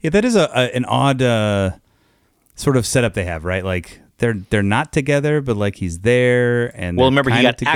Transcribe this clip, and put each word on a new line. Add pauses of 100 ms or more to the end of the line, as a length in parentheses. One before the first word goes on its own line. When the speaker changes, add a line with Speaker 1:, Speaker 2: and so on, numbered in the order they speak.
Speaker 1:
Yeah,
that
is
a,
a,
an
odd,
uh, (840)
sort
of
setup
they
have,
right?
Like, (160)
they're, (160)
they're
not
together,
but,
like,
he's
there (100)
and
Speaker 2:
Well,
Speaker 1:
they're
Speaker 2:
remember,
he
Speaker 1:
kinda
Speaker 2:
got (140)